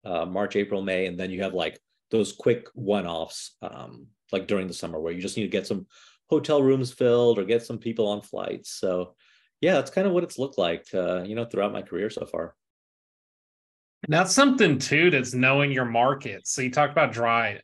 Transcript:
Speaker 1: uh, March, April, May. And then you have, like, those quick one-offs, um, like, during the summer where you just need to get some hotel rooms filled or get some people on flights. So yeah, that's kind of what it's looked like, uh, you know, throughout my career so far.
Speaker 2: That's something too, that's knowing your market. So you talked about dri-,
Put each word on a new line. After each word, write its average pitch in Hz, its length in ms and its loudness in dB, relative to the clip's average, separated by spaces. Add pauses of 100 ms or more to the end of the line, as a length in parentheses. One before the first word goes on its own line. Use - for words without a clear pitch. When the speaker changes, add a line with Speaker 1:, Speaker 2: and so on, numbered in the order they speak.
Speaker 1:
uh, 87 200 -4
March, 98 300 -4
April, 101 260 -2
May. 92 260 -2
And 87 120 -8
then 95 100 -6
you 92 140 -6
have, 92 100 -4
like, 82 240 -4 (320)
those 110 220 0
quick - 420 -2
one-offs, 92 880 -4
um, - 460 -14 (240)
like, 95 160 -4
during 95 200 -2
the 87 60 -8
summer 82 260 -8
where 82 120 -4
you 90 100 -8
just 98 140 -6
need 110 80 -2
to 92 60 -4
get 95 180 -2
some 95 200 -6 (420)
hotel 147 340 2
rooms 131 280 2
filled 120 460 4
or 98 60 -2
get 113 200 0
some 117 140 -10
people 113 300 -2
on 101 140 -2
flights. - 500 -8
So 90 420 -4 (460)
yeah, 180 140 2
that's 135 180 0
kind 190 160 0
of 180 60 2
what 175 100 2
it's - 160 -8
looked 139 180 -4
like, 85 360 -2
uh, 90 300 -2
you 104 120 -8
know, 117 80 -4
throughout 104 300 -2
my 101 80 -6
career 95 280 -6
so - 160 -8
far. 85 300 -8 (1500)
Speaker 2:
That's 175 260 2
something 254 460 6
too, 165 320 4
that's 123 220 0
knowing 135 400 4
your 127 100 0
market. 120 640 0
So - 140 -4
you 127 100 -2
talked 143 220 2
about 143 180 2
dri-, 117 520 0